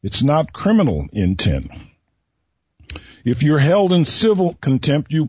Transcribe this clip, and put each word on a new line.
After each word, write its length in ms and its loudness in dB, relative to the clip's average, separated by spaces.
It's 220 -4
not 300 0
criminal 600 0
intent. 600 -2
If 180 0
you're 160 2
held 340 2
in 120 4
civil 500 0
contempt, 560 -2
you 180 -2